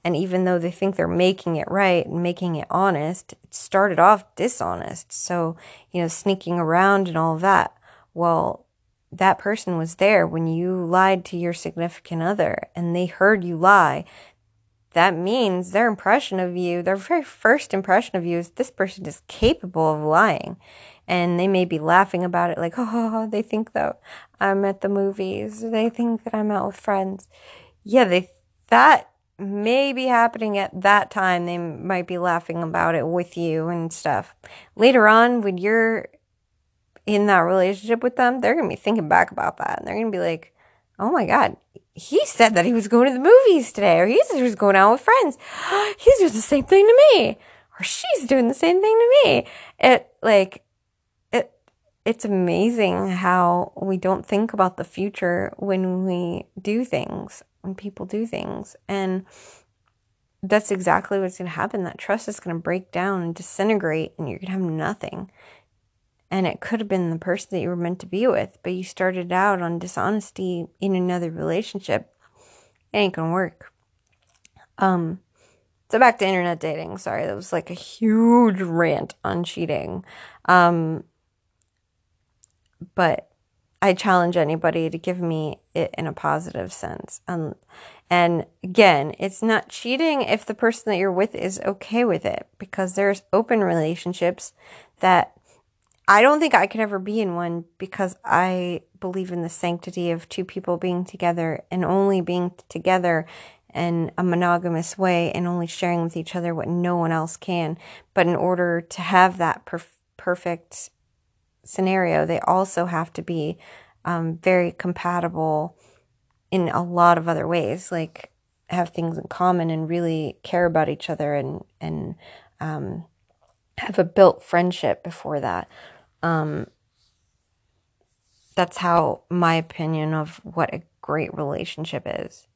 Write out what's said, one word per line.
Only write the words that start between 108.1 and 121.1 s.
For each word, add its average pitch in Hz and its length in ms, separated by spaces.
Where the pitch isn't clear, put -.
But 175 140
in 175 80
order 175 460
to 170 200
have 185 380
that - 260
perf-, - 320
perfect - 760
scenario, 185 600
they 165 180
also 185 440
have 170 280
to 170 100
be, 165 340
um, 165 320
very 180 340
compatible 170 1040
in 180 180
a 175 140
lot 175 340
of 165 100
other 160 200
ways, 165 440
like, 160 400
have 175 200
things 165 280
in - 100
common 180 440
and 160 180
really 165 540
care 175 240
about 156 200
each - 220
other 147 240